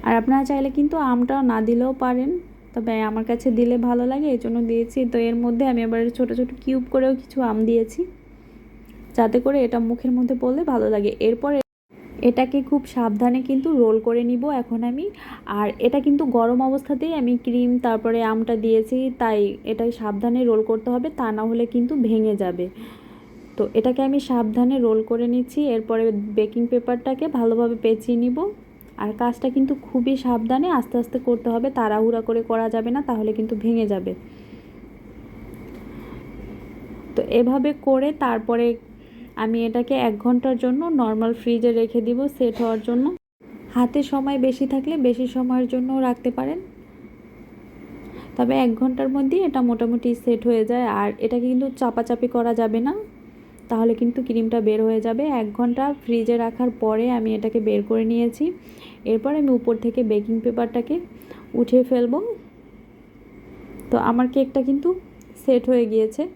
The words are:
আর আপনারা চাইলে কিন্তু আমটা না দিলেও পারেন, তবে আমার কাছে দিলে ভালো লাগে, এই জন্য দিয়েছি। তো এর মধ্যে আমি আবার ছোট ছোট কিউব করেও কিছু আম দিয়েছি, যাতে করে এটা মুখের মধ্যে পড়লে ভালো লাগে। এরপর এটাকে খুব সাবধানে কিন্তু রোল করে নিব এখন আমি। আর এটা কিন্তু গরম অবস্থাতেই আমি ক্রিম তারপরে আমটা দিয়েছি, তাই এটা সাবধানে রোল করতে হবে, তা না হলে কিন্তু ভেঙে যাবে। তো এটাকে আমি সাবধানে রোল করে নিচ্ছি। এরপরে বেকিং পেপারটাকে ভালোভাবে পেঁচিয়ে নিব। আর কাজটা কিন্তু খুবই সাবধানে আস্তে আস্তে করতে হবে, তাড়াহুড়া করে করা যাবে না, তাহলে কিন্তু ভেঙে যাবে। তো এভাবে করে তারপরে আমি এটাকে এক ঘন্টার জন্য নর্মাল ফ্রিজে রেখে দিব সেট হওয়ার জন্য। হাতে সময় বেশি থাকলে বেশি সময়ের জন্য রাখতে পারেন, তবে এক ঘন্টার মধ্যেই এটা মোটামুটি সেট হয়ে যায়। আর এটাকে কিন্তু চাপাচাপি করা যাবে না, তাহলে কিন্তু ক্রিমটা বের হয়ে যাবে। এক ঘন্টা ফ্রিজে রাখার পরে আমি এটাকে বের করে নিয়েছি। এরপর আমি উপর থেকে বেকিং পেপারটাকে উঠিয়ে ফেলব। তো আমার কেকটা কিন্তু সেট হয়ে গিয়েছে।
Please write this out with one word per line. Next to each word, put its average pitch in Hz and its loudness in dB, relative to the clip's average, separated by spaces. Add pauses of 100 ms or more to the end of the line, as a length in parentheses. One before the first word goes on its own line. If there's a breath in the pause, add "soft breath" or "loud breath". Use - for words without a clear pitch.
আর 226 2
আপনারা 262 2
চাইলে 277 0
কিন্তু 294 2 (160)
আমটা 247 2 (160)
না 220 2
দিলেও 240 2 (100)
পারেন, 254 0 (400)
তবে 226 -4 (160)
আমার 220 -4
কাছে 233 0
দিলে 240 2 (140)
ভালো 240 2
লাগে, 285 -2
এই 233 -2
জন্য 233 -2 (120)
দিয়েছি। 233 0 (120)
তো 240 0 (100)
এর 233 0
মধ্যে 240 0
আমি 233 2
আবার 226 0 (160)
ছোট 247 0 (100)
ছোট 254 0 (140)
কিউব 262 -2 (100)
করেও 262 4
কিছু - -10 (120)
আম 214 -2 (120)
দিয়েছি, 233 0 (1120 loud breath)
যাতে 214 4
করে 269 2
এটা 240 0 (120)
মুখের 240 -2
মধ্যে 247 2
পড়লে 254 0
ভালো 240 2
লাগে। 208 2 (160)
এরপর 240 0 (760)
এটাকে 254 2 (120)
খুব 294 2 (120)
সাবধানে 240 2
কিন্তু 269 0 (140)
রোল 220 6
করে 233 2
নিব 240 0 (180)
এখন 233 -4 (100)
আমি। 277 -6 (540 loud breath)
আর 208 2 (120)
এটা 262 2
কিন্তু 294 4 (140)
গরম 240 4
অবস্থাতেই 277 -2
আমি 247 2 (120)
ক্রিম 247 2 (140)
তারপরে 226 0
আমটা 226 0
দিয়েছি, 226 2 (220)
তাই 220 0 (320)
এটা 220 -2 (160)
সাবধানে 226 -2
রোল 220 4
করতে 220 -2
হবে, 247 -2 (120)
তা 240 -2
না 214 -4
হলে 233 0
কিন্তু 240 0 (140)
ভেঙে 220 2
যাবে। 180 -4 (920 loud breath)
তো 214 0 (100)
এটাকে 254 2
আমি 277 2 (100)
সাবধানে 247 2
রোল 220 4 (100)
করে 233 0
নিচ্ছি। 247 0 (160)
এরপরে 226 0 (320)
বেকিং 214 2
পেপারটাকে 247 0 (120)
ভালোভাবে 233 2
পেঁচিয়ে 226 2
নিব। 247 0 (680)
আর 208 -4 (100)
কাজটা 240 -2
কিন্তু 269 2 (140)
খুবই 254 0
সাবধানে 254 0
আস্তে 247 -2
আস্তে 233 -2
করতে 240 0
হবে, 233 0 (100)
তাড়াহুড়া 220 2
করে 226 -2
করা 226 0
যাবে 226 -2
না, 277 0
তাহলে 214 0
কিন্তু 220 -2 (100)
ভেঙে 226 2
যাবে। 185 -4 (3000 loud breath)
তো - 0 (180)
এভাবে 254 2 (160)
করে 269 2 (140)
তারপরে 233 0 (760 loud breath)
আমি 226 0 (100)
এটাকে 240 -2 (120)
এক 220 0 (120)
ঘন্টার 247 2
জন্য 254 0 (200)
নর্মাল 220 0 (100)
ফ্রিজে 233 2
রেখে 226 0
দিব 240 0 (180)
সেট 233 2
হওয়ার 226 0
জন্য। 240 2 (680)
হাতে 247 2
সময় 269 -2
বেশি 262 0
থাকলে 277 -2 (120)
বেশি 247 0 (100)
সময়ের 254 0
জন্য 254 -2 (180)
রাখতে 247 -2
পারেন, 269 -4 (1800 loud breath)
তবে 247 2 (100)
এক 233 2
ঘন্টার 262 0
মধ্যেই 277 2
এটা 269 0
মোটামুটি 240 0 (140)
সেট 233 2
হয়ে 226 4
যায়। 240 0 (160)
আর 208 0 (100)
এটাকে 240 0
কিন্তু 262 2 (100)
চাপাচাপি 247 0
করা 233 2
যাবে 226 2
না, 277 0 (760 loud breath)
তাহলে 226 4
কিন্তু 240 0
ক্রিমটা 226 0
বের 214 4
হয়ে 220 2
যাবে। 233 0 (160)
এক 220 -2 (100)
ঘন্টা 240 0 (180)
ফ্রিজে 233 0
রাখার 233 0 (120)
পরে 220 2 (120)
আমি 220 -2
এটাকে 220 -2
বের 208 2
করে 226 2
নিয়েছি। 233 0 (640 loud breath)
এরপর 226 0
আমি 285 4
উপর 240 0 (120)
থেকে 233 0 (120)
বেকিং 214 0
পেপারটাকে 240 -2 (580 loud breath)
উঠিয়ে 240 4
ফেলব। 240 2 (1700)
তো - 0 (140)
আমার 240 2
কেকটা 269 0
কিন্তু 277 0 (540)
সেট 247 4
হয়ে 247 4
গিয়েছে। 220 0 (120)